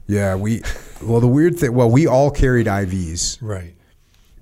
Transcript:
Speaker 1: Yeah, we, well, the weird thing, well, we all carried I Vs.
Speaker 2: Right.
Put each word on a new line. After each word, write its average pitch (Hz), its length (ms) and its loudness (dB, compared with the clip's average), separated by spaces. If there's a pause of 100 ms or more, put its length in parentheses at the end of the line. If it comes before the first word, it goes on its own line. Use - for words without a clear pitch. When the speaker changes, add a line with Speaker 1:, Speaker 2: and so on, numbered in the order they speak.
Speaker 1:
Yeah, 101 300 -2
we, 107 260 -4 (400)
well, 113 180 0
the 123 80 4
weird 165 300 2
thing, 120 160 0
well, 123 160 4
we 139 160 4
all 139 240 2
carried 127 360 2
I 101 200 -2
Vs. 87 560 -6
Speaker 2:
Right. 92 320 -12 (680)